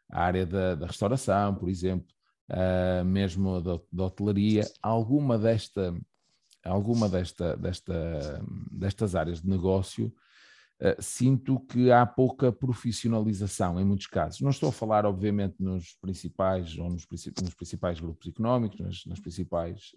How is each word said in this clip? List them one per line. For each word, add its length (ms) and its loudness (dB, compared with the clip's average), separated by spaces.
a 120 0
área 220 2
da, 300 0
da 120 -6
restauração, 680 0
por 140 -4
exemplo, 380 -2
ah, 540 2
mesmo 580 0
da, 180 -2
da 140 -2
hotelaria, 580 2
alguma 580 2
desta, 560 0
alguma 460 2
desta, 480 -2
desta, 840 -6
destas 440 -2
áreas 260 -2
de 80 -2
negócio, 640 0
ah, 180 4
sinto 640 2
que 300 4
há 140 10
pouca 460 2
profissionalização 1300 0
em 60 2
muitos 220 2
casos. 340 -2
Não 80 2
estou 200 2
a 40 -2
falar, 320 2
obviamente, 540 0
nos 420 -4
principais, 760 -2
ou 120 -6
nos 160 -6
princi-, 360 -12
nos 140 -6
principais 440 -6
grupos 280 -10
económicos, 520 -2
nas, 260 -8
nas 140 -10
principais, 760 -6